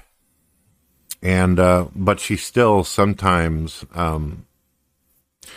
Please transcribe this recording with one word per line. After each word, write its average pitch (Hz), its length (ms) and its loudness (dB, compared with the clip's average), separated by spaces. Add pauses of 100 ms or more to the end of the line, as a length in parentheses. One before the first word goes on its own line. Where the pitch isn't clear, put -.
(1200)
And, 92 380 2
uh, 90 340 4
but 98 280 -2
she 104 160 -4
still 107 480 2
sometimes, 87 1000 -2 (100)
um, 80 520 -6 (1120)